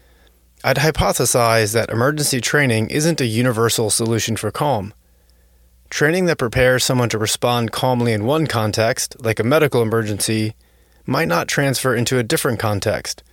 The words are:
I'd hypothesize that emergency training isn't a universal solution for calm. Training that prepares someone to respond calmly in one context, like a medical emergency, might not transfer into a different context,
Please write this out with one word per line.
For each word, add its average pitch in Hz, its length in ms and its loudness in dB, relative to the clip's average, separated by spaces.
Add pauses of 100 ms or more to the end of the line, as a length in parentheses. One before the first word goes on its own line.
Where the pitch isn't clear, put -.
(640)
I'd 135 140 2
hypothesize 123 960 2
that 110 160 0
emergency 135 520 0
training 120 500 0
isn't 151 280 0
a 143 60 0
universal 113 640 0
solution 113 480 0
for 107 140 -4
calm. 110 420 -4 (960)
Training 170 360 0
that 165 120 2
prepares 127 460 2
someone 127 260 2
to 110 80 -2
respond 117 540 -2
calmly 120 420 0
in 104 120 -2
one 151 200 0
context, 113 760 -2
like 113 200 -2
a 110 40 0
medical 135 380 2
emergency, 110 720 -2 (540)
might 147 200 0
not 170 200 0
transfer 135 480 0
into 123 240 0
a 120 40 0
different 131 360 -2
context, 104 720 -2